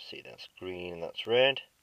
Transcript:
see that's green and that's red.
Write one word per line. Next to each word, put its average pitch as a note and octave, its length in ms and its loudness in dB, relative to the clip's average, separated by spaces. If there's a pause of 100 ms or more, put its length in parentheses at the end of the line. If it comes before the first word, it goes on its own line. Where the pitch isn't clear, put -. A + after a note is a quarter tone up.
see - 140 -14
that's - 240 -20 (100)
green F2+ 360 -10
and E2+ 100 -8
that's - 240 -8
red. C3 320 6 (240)